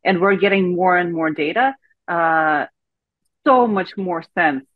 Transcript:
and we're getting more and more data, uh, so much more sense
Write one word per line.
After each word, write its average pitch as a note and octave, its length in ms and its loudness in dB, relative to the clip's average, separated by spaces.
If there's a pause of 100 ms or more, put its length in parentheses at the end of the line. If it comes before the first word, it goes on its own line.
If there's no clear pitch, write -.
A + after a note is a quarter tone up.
and F#3 140 2
we're G3 160 2
getting F#3+ 400 0
more F3+ 220 2
and F3 160 -2
more D#3+ 160 -2
data, F3 440 -2 (360)
uh, D#3+ 560 0 (800)
so B3+ 220 4
much G3 280 -4
more F3+ 260 -6 (140)
sense D3 300 0 (100)